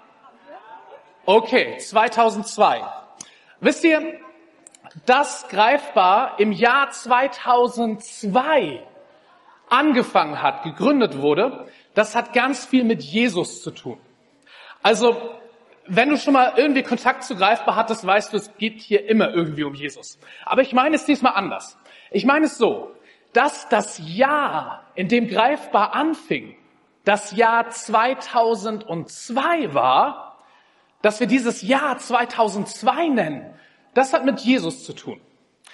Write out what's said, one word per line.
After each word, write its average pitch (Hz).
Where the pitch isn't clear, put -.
Okay, 202
zweitausendzwei. 214
Wisst 262
ihr, 311
dass 277
Greifbar 208
im 214
Jahr 240
zweitausendzwei 233
angefangen 226
hat, -
gegründet 185
wurde, 151
das 208
hat 233
ganz 262
viel 254
mit 226
Jesus 180
zu 156
tun. -
Also, 220
wenn 214
du 294
schon 285
mal 254
irgendwie 269
Kontakt 254
zu 233
Greifbar 202
hattest, 220
weißt 202
du, 208
es -
geht -
hier -
immer 208
irgendwie 156
um 143
Jesus. 139
Aber 254
ich 262
meine 277
es -
diesmal 254
anders. -
Ich 196
meine 294
es -
so, 147
dass 277
das 208
Jahr, 226
in 185
dem 240
Greifbar 220
anfing, 214
das 202
Jahr 226
zweitausendzwei 226
war, 139
dass 208
wir 247
dieses 233
Jahr 262
zweitausendzwei 233
nennen, 175
das 262
hat 302
mit 262
Jesus 208
zu -
tun. -